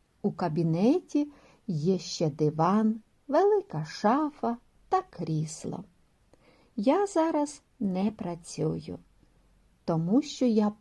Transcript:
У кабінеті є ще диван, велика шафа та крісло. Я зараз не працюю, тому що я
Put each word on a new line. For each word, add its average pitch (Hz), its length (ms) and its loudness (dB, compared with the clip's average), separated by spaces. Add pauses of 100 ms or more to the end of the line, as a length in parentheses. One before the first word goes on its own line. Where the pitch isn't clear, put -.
(220)
У 196 100 0
кабінеті 185 960 0 (380)
є 175 320 0
ще 170 320 -4
диван, 180 720 2 (280)
велика 349 560 2
шафа 240 720 0 (320)
та - 140 0
крісло. 156 840 -6 (920)
Я 294 300 2
зараз 320 560 0 (180)
не 196 300 0
працюю, 165 880 -6 (840)
тому 175 380 2
що - 240 -2
я 214 340 2